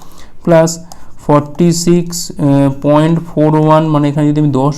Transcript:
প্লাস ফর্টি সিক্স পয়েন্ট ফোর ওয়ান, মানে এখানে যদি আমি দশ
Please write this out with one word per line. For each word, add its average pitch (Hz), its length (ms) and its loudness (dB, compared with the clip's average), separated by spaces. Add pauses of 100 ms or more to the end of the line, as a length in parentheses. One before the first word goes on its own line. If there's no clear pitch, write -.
(440)
প্লাস 165 260 4 (560)
ফর্টি 147 440 0 (160)
সিক্স 175 300 0 (680)
পয়েন্ট 156 340 2 (140)
ফোর 151 220 2 (120)
ওয়ান, 156 200 4 (100)
মানে 147 180 0
এখানে 151 180 -2
যদি 147 140 0
আমি 147 80 0
দশ 139 260 0